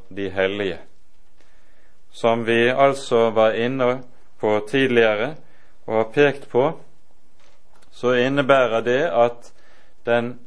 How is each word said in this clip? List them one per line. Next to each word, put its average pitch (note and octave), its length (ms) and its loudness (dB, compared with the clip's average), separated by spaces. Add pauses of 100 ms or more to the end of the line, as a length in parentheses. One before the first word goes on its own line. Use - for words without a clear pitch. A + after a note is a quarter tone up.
de F#2+ 240 -6
hellige. F#2+ 460 -2 (1300)
Som A#2 360 0
vi A#2 240 4
altså C3 600 4
var A2 220 4
inne B2 480 0 (400)
på G#2+ 160 2 (140)
tidligere A#2+ 640 2 (520)
og A2 80 -2
har A2 200 2
pekt C#3+ 360 2
på, B2 140 4 (1300)
så B2 240 2
innebærer B2+ 640 4
det B2 200 2 (100)
at A#2+ 400 2 (540)
den A#2+ 400 0